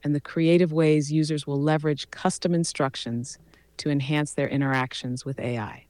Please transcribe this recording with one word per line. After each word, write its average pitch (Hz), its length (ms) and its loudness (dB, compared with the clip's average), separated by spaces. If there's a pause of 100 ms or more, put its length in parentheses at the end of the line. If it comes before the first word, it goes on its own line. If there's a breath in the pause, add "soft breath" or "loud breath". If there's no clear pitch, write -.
and 147 100 0
the 143 60 -2
creative 170 520 4
ways 151 380 4
users 156 380 0
will 139 120 0
leverage 151 520 0
custom - 420 -2
instructions 135 840 -2 (400 soft breath)
to - 120 -2
enhance 147 440 0
their 139 120 0
interactions 135 760 -2
with 135 160 -6
A 120 180 -4
I. 107 320 -10